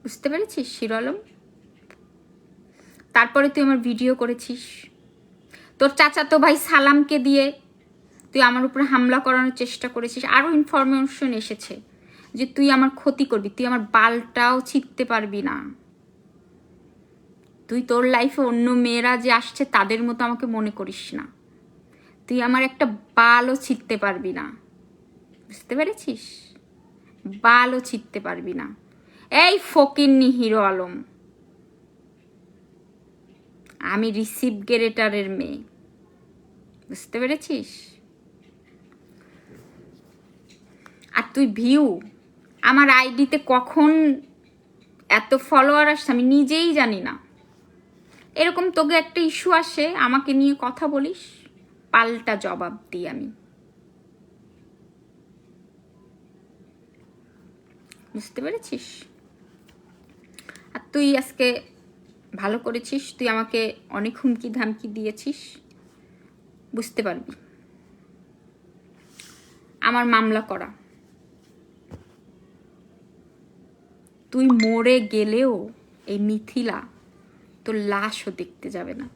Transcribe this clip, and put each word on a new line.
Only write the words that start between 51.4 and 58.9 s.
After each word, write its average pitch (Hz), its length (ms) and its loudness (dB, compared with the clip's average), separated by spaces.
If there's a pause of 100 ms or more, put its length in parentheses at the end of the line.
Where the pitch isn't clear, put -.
পাল্টা 226 420 0 (100)
জবাব 180 300 -8 (160)
দিই 175 220 -10
আমি, - 160 -12 (4000)
বুঝতে - 320 -14
পেরেছিস? 381 420 -10 (1900)